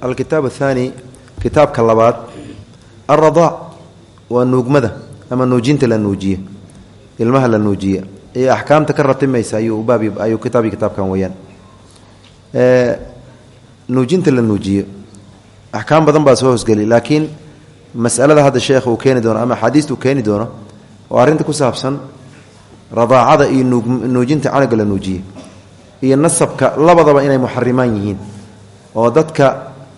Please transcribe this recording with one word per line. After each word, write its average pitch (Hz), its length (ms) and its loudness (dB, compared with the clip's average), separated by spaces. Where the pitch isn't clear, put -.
Alkitaab 131 440 -2
athaani, 131 460 -2
kitaabka 139 400 2
labaad, 113 340 4
arradaa, 156 440 2
waa 123 140 0
nuugmada 127 460 2
ama 127 160 -2
nuujinta 127 400 0
la 113 120 2
nuujiye, 98 400 -2
ilmaha 123 300 2
la 110 100 2
nuujiye, 95 440 -2
iyo 127 180 2
axkaamta 147 400 0
ka 147 100 -2
ratimaysa 131 540 -2
ayuu 110 240 -2
u - 40 -8
baab, 117 180 0
ayuu 110 180 -2
kitaab, 117 320 -2
kitaabkan 98 400 -4
weeyaan. 95 220 -4
Ee, 123 440 2
nuujinta 131 420 0
la 123 120 2
nuujiye, 98 440 -2
axkaam 151 320 0
badan 151 200 2
baa 135 120 6
soo 131 140 2
hoosgeli, 104 360 0
laakiin 151 420 0
mas'alada 127 480 2
hadda 135 180 2
sheekh 127 260 0
uu 117 100 0
keeni 131 240 0
doono 110 200 0
ama 120 140 -2
axaadiista 123 400 0
uu - 20 -12
keeni 131 260 -2
doono, 107 260 -2
oo 117 80 0
arrinta 147 260 2
ku 156 80 -4
saabsan 139 460 -2
radaacada 127 540 4
iyo 131 180 0
nuug-, 123 220 0
nuujinta 127 420 0
canuga 127 260 0
la 107 80 0
nuujiye, 95 360 -4
iyo 135 140 2
nasabka 147 600 0
labadaba 151 460 4
inay 139 160 2
muxarimaan 123 580 0
yihiin, 101 220 -4
oo 117 160 2
dadka 147 580 0